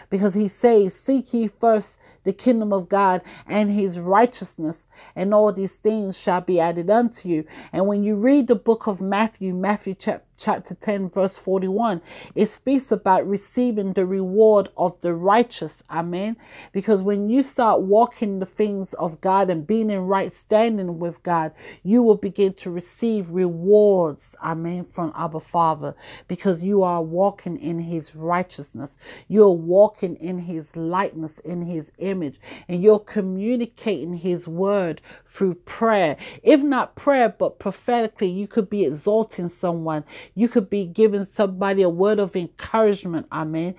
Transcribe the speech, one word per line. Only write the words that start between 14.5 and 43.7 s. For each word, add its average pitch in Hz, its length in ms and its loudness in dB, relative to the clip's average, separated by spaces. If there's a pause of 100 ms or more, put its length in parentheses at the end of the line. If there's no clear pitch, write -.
of 175 240 -2
the 175 140 -2
righteous. 196 720 0
Amen. 175 480 -6 (340)
Because 196 300 0
when 202 280 -2
you 262 120 4
start 226 400 2
walking 202 560 2
the 185 80 -6
things 202 480 -4
of 160 280 -8
God 190 280 2
and 160 160 -4
being 220 240 0
in 196 120 -2
right 185 340 -2
standing 208 640 0
with 170 240 -8
God, 165 280 -2 (300)
you 226 220 4
will 214 140 6
begin 190 380 -2
to - 140 -14
receive 175 380 -8 (220)
rewards, 180 1120 2
amen, 170 500 -6
from 165 220 -6
Abba 160 240 -8
Father, 160 560 -2 (320)
because 180 340 -2
you 196 220 2
are 175 180 0
walking 175 560 -2
in 170 220 -6
his 170 340 -8
righteousness. 160 800 -6 (380)
You're 202 200 6
walking 180 680 2
in 180 220 -8
his 170 360 -10
likeness, 165 640 -6
in 175 220 -10
his 165 280 -10 (100)
image, 180 380 -6 (300)
and 175 160 -4
you're 208 160 6
communicating 202 1120 -6
his 175 320 -4
word 180 540 -2 (340)
through 185 200 0
prayer. 196 640 0 (260)
If 277 160 6
not 269 380 -2
prayer, 262 320 4 (100)
but - 200 -2
prophetically, 220 680 -2
you 185 180 -4
could 202 240 -2
be 208 140 0
exalting 180 680 -2
someone. 160 540 -4 (320)
You 233 140 2
could 226 200 0
be 202 160 -4
giving 202 380 2
somebody 196 580 -2
a 185 80 4
word 196 300 2
of 196 160 -2
encouragement. 190 960 -2
Amen. 160 480 -6